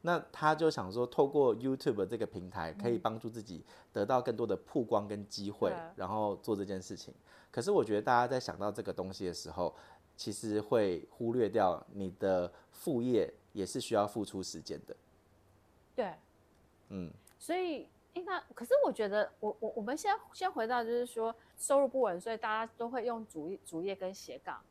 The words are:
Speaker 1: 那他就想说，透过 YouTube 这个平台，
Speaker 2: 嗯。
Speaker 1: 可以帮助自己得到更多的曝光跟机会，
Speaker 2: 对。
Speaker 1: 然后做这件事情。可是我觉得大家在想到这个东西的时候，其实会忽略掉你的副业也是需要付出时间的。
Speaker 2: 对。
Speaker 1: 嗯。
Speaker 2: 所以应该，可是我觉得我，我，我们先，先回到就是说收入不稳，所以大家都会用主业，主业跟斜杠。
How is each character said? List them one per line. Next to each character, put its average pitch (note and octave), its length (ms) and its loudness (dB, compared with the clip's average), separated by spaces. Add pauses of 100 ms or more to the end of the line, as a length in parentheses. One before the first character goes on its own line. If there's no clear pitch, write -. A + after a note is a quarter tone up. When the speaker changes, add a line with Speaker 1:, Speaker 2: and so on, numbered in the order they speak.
Speaker 1:
那 E3 280 2
他 D#3 240 4
就 D#3+ 160 6
想 F#2+ 220 -6
说， A#2+ 120 0
透 C#3 220 4
过 C#3 300 6
YouTube B2 500 0
这 A2+ 100 -4
个 G#2+ 80 -2
平 F#2 240 -8
台， E2 300 -6
Speaker 2:
嗯。 - 20 -12
Speaker 1:
可 A#2 80 0
以 A#2 80 2
帮 A2 220 0
助 A2+ 100 -8
自 A2+ 140 -8
己 F#2 220 -12 (280)
得 G#2 140 2
到 B2 160 4
更 A#2 140 -2
多 A2+ 100 0
的 G2 120 2
曝 - 260 0
光 G#2 240 2
跟 G#2 180 -6
机 G2+ 240 -6
会， G2 200 2
Speaker 2:
对。 B2 80 -4 (180)
Speaker 1:
然 F#2 120 -4
后 G#2 280 0
做 - 180 0
这 G2 100 -2
件 F#2+ 160 -6
事 G2 140 -10
情。 - 180 -14 (380)
可 A#2 100 -4
是 F3+ 120 2
我 D3+ 120 6
觉 G#2 120 2
得 G#2+ 60 2
大 B2+ 100 2
家 A#2+ 160 6
在 B2+ 100 0
想 - 180 -6
到 G2+ 140 -2
这 G#2 140 -8
个 F#2+ 80 -6
东 F#2+ 200 -6
西 F#2+ 140 -6
的 F2 80 -2
时 F2 160 -10
候， E2+ 240 -2 (420)
其 - 160 -6
实 G#2+ 280 0
会 G#2 500 2
忽 A#2 220 -2
略 A#2+ 160 4
掉 F#2+ 440 2
你 F#2+ 260 -4
的 F#2 320 2 (200)
副 B2+ 320 -2
业 A#2+ 300 4 (200)
也 F#2+ 140 -4
是 C3 140 -6
需 A#2 140 -2
要 G#2 120 6
付 G#2 180 -4
出 F#2+ 180 -6
时 D#2+ 180 -8
间 - 260 -10
的。 - 100 -14 (1000)
Speaker 2:
对。 G3 180 -2 (760)
Speaker 1:
嗯。 F2+ 220 -6 (280)
Speaker 2:
所 E4+ 180 -4
以 E4 320 -4 (260)
应 F4 100 -8
该， F4+ 160 -4 (140)
可 A#3 100 -10
是 E4 80 2 (120)
我 D4 80 2
觉 G#3 160 -2
得 G#3 220 2 (100)
我， G#3+ 200 -4
我， A3 160 -4
我 A#3 60 -4
们 B3 140 -4
先， G4+ 180 0 (180)
先 F#4+ 180 -4
回 A#3 160 -2
到 A#3+ 180 0
就 A3+ 40 -4
是 A#3+ 160 0
说 A3+ 300 -4 (240)
收 - 220 4
入 C4+ 80 6
不 C4 120 0
稳， F#3 200 2
所 A3+ 120 -4
以 A3 40 -2
大 A3 120 -4
家 A3 300 -2
都 A#3 100 -4
会 A#3+ 160 -2
用 A3+ 220 -4
主 D#3+ 240 -8
业， G3 140 -6
主 E3 180 -6
业 G3 120 -2
跟 F#3+ 200 -6
斜 C3+ 300 -14
杠。 C#3+ 140 -8 (120)